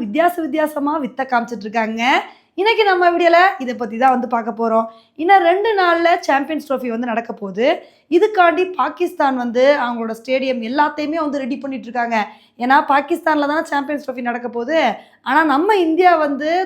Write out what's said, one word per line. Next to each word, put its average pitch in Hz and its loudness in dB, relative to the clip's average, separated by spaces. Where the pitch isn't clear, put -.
வித்தியாச 320 0
வித்தியாசமா 294 -2
வித்தை 262 -8
காமிச்சிட்டு 233 -4
இருக்காங்க. 220 -4
இன்னைக்கு 427 2
நம்ம 359 4
வீடியோல 339 4
இதை 247 -6
பத்தி 226 -8
தான் 262 6
வந்து 240 -2
பார்க்க 226 -4
போறோம். 226 2
இன்னும் 381 6
ரெண்டு 403 2
நாள்ல 339 2
சாம்பியன்ஸ் 285 -2
ட்ராஃபி 254 -4
வந்து 240 -4
நடக்க 233 -4
போகுது. 202 -4
இதுக்காண்டி 359 2
பாகிஸ்தான் 302 -2
வந்து 240 0
அவங்களோட 233 -4
ஸ்டேடியம் 262 -2
எல்லாத்தையுமே 294 -2
வந்து 285 -4
ரெடி 262 -6
பண்ணிட்டு 269 -10
இருக்காங்க. 233 -2
ஏன்னா 262 4
பாகிஸ்தான்ல 294 0
தானே 320 -2
சாம்பியன்ஸ் 285 -4
ட்ராஃபி 254 -8
நடக்க 240 -6
போகுது. 247 -2
ஆனா 277 4
நம்ம 381 2
இந்தியா 349 4
வந்து 285 -4